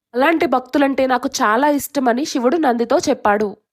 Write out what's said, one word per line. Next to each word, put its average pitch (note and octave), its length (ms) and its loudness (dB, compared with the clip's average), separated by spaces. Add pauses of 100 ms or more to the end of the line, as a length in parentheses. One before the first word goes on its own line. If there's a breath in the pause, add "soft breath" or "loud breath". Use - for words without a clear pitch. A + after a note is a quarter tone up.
(140)
అలాంటి D#4+ 320 0
భక్తులంటే C4+ 600 0
నాకు C4 220 -2
చాలా B3+ 400 0
ఇష్టమని" C4 560 -2
శివుడు C4 320 0
నందితో B3 420 0
చెప్పాడు. G#3 580 -2 (160)